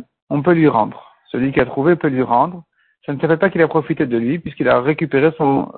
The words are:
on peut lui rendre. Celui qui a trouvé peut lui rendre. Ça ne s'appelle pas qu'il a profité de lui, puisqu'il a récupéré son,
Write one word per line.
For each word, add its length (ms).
on 100
peut 140
lui 120
rendre. 460
Celui 220
qui 80
a 60
trouvé 280
peut 140
lui 140
rendre. 420
Ça 80
ne 80
s'appelle 180
pas 120
qu'il 100
a 80
profité 380
de 100
lui, 220
puisqu'il 320
a 100
récupéré 560
son, 420